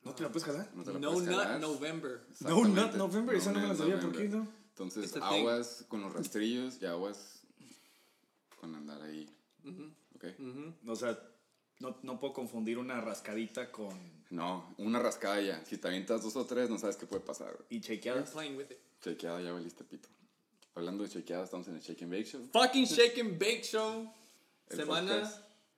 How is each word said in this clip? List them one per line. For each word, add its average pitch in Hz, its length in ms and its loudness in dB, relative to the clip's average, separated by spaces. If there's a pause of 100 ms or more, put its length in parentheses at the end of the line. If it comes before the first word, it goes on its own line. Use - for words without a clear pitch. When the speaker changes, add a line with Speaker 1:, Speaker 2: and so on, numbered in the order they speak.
Speaker 1:
¿No 135 100 -8
te - 80 -6
la 147 80 -2
puedes 160 140 -2
jalar? 147 320 -2
Speaker 2:
No 180 80 -10
te - 80 -6
la 139 80 -2
Speaker 3:
No 143 120 0
Speaker 2:
puedes 180 160 2
Speaker 3:
Nut 180 100 4
Speaker 2:
jalar. 135 220 2
Speaker 3:
November. 147 600 -2 (180)
Speaker 1:
No - 120 0
Nut 214 180 10
Speaker 2:
Exactamente. 202 300 6
Speaker 1:
November, 208 380 2
esa 185 160 4
Speaker 2:
No - 20 2
Speaker 1:
no 202 80 2
me 208 40 2
la 196 80 2
Speaker 2:
Nut 165 80 0
Speaker 1:
sabía, 170 180 6
¿por 175 120 0
Speaker 2:
November. 208 180 0
Speaker 1:
qué 208 60 0
no? 220 120 -2 (220)
Speaker 2:
Entonces, 95 360 -6
Speaker 3:
It's - 100 -6
a 95 120 0
thing. 101 120 4
Speaker 2:
aguas 120 480 0
con 107 140 -4
los 95 100 -6
rastrillos 113 680 -2
y 98 60 -4
aguas 92 480 -4 (1300)
con 82 140 -10
andar 76 280 -10
ahí. 76 260 -8 (360)
Speaker 3:
Ujú. 156 280 -12 (240)
Speaker 2:
¿Ok? - 80 -16 (140)
Speaker 3:
Ujú. 139 360 -10 (180)
Speaker 1:
O 113 40 0
sea, 117 200 0 (640)
no, 127 220 -8
no 127 160 -6
puedo 135 140 -2
confundir 117 460 -2
una 127 220 -4
rascadita 110 720 -4
con 101 240 -8 (360)
Speaker 2:
No, 90 480 -4
una 110 200 2
rascada 104 420 2
ya. 92 240 0
Si 101 140 -8
te - 100 -4
avientas 95 340 0
dos 107 140 -4
o 127 80 0
tres, 123 260 2
no 110 80 0
sabes 101 180 0
qué 117 100 -10
puede 98 160 -4
pasar, - 320 -8
güey. - 160 -16
Speaker 1:
¿Y 117 100 -4
chequeadas? 120 440 -2
Speaker 3:
You're - 80 -12
playing 151 240 -6
with 139 160 -8
it. 123 60 -16 (220)
Speaker 2:
Chequeada, 85 420 -4
ya 85 100 -4
valiste 87 320 -8
pito. - 240 -18 (680)
Hablando 90 300 -2
de 95 60 -6
chequeada, 90 340 -4
estamos 90 240 -8
en 90 80 -6
el 80 40 -8
Shake 82 220 -10
and 87 100 -4
Bake 104 120 0
Show. 131 280 -10
Speaker 3:
Fucking 254 320 8
Shake 233 360 8
and 220 180 0
Bake 226 260 2
Show. 220 480 -2 (560)
Speaker 2:
El - 80 -8
Speaker 3:
Semana 160 380 0
Speaker 2:
podcast. 214 280 -2 (360)